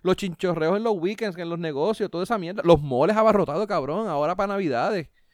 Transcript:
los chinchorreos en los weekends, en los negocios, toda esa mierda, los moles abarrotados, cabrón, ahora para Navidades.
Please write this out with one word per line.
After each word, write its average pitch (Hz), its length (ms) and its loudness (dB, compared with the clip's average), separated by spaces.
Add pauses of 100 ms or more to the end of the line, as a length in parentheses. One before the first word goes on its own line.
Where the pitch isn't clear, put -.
los 180 140 2
chinchorreos 170 600 -2
en 220 80 -4
los 226 120 0
weekends, 190 420 -4
en 170 120 -8
los 170 80 -6
negocios, 170 520 -2
toda 175 140 -4
esa 226 140 -4
mierda, 180 260 -8
los 165 160 8
moles 147 360 2
abarrotados, 208 500 2
cabrón, 175 420 -2
ahora 151 280 0
para 202 180 -2
Navidades. 165 540 -2 (260)